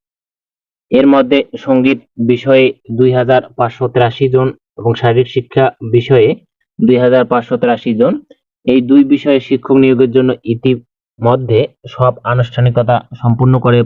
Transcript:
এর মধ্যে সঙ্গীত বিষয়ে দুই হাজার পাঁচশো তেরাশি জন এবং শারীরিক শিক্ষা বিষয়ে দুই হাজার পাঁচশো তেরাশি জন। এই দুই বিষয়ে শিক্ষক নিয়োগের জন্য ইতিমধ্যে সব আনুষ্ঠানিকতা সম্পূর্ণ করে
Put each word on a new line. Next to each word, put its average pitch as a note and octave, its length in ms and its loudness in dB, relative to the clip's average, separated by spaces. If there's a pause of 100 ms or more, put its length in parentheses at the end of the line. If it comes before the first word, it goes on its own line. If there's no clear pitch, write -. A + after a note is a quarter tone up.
(920)
এর - 160 2
মধ্যে C3+ 320 2 (260)
সঙ্গীত C3 340 0 (320)
বিষয়ে C3 360 2 (320)
দুই B2+ 140 2
হাজার B2+ 300 0 (140)
পাঁচশো A#2+ 320 -4
তেরাশি B2 400 -2
জন B2+ 180 0 (300)
এবং A2+ 180 -4
শারীরিক A#2+ 340 0
শিক্ষা C3 360 -2 (280)
বিষয়ে A#2+ 360 2 (500)
দুই A#2+ 200 2
হাজার B2 260 2
পাঁচশো A#2+ 320 -4
তেরাশি A#2+ 380 -2
জন। B2 180 0 (540)
এই B2+ 140 2
দুই C3 240 4
বিষয়ে C#3 360 0
শিক্ষক C3 360 -2
নিয়োগের C3 340 2
জন্য B2+ 200 0 (140)
ইতিমধ্যে A#2 1160 -4 (280)
সব B2 240 -2 (120)
আনুষ্ঠানিকতা A#2+ 720 -2 (240)
সম্পূর্ণ B2 380 0
করে A#2+ 280 0